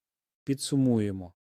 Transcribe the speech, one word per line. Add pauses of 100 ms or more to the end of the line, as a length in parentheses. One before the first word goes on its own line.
(440)
Підсумуємо. (220)